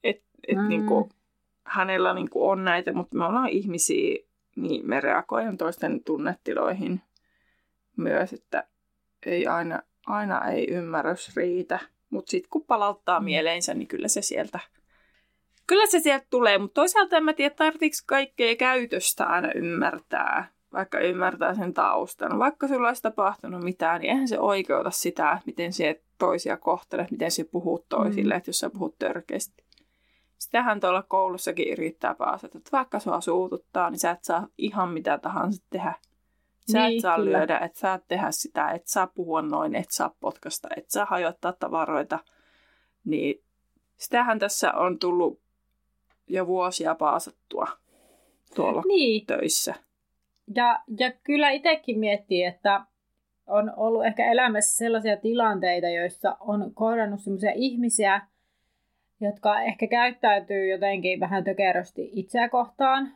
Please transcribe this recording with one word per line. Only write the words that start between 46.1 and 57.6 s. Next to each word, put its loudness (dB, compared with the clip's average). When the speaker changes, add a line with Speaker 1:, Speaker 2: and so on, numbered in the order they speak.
Speaker 1:
jo -2
vuosia 0
paasattua -2
tuolla 0
Speaker 2:
Niin. 4
Speaker 1:
töissä. -2
Speaker 2:
Ja, 4
ja 0
kyllä 4
itekin 0
miettii, 0
että 2
on 2
ollut 2
ehkä 2
elämässä 2
sellaisia 0
tilanteita, 2
joissa -2
on -4
kohdannut 0
semmoisia 0
ihmisiä, 2